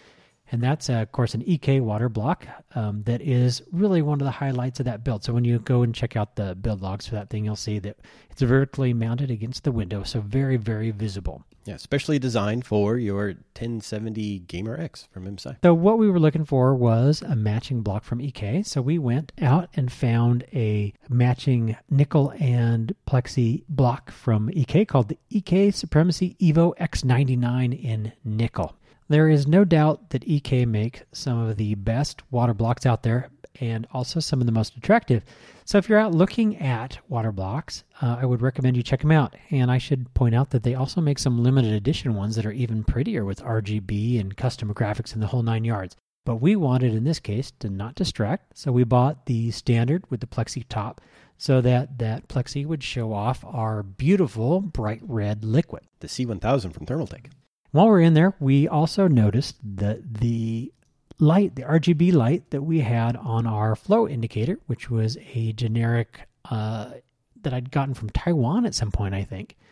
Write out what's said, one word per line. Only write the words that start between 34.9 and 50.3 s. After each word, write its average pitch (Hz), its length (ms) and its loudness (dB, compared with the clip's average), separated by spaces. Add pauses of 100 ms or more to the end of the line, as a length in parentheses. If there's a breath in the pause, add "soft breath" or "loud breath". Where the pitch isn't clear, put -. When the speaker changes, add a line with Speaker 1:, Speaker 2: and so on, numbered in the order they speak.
Speaker 1:
So - 120 2
if 196 120 2
you're 214 100 6
out 208 160 2
looking 208 420 2
at 123 400 -4 (120)
water 113 240 -2
blocks, 95 500 -6 (180)
uh, 120 200 0
I 135 40 0
would 123 160 0
recommend 127 360 2
you 120 60 0
check - 200 -2
'em 151 80 4
out. 151 240 4 (140)
And 127 200 2
I 127 80 4
should 127 360 -4
point 117 200 4
out 127 180 2
that 117 120 2
they 127 120 0
also 139 260 -2
make 143 180 0
some 120 240 2
limited 127 300 4
edition 110 420 -2
ones 107 220 -2
that 107 80 -2
are 107 80 -4
even 110 320 -4
prettier 113 400 -2
with 98 160 -6
R 113 200 -2
G 104 180 -4
B 107 380 -2
and 98 200 -6
custom 113 360 -4
graphics 107 400 -4
and 110 80 -4
the 104 60 -2
whole 123 160 -2
nine 113 220 -2
yards. 101 320 -6 (280)
But 117 120 -4
we 170 180 4
wanted, 127 400 2
in 110 80 0
this 156 160 -2
case, 107 400 -6
to 104 100 -6
not 101 260 -8
distract, 123 640 -4
so 139 140 -4
we 123 140 4
bought 123 400 2
the 117 260 -2
standard 123 580 0
with 123 120 -6
the 113 60 -12
plexi - 420 -8